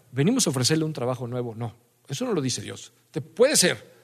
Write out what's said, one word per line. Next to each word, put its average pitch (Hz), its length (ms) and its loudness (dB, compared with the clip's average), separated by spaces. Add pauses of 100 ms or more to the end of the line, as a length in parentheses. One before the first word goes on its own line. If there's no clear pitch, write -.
(120)
venimos 190 340 2
a 170 60 0
ofrecerle 147 340 2
un 156 80 -4
trabajo 127 340 -4
nuevo". 120 280 -6
No, 113 200 -8 (320)
eso 143 180 -6
no 247 80 -2
lo 160 80 0
dice 127 200 -2
Dios. 104 300 -14 (200)
Te, 156 100 -6
puede 269 340 2
ser, 139 360 2 (120)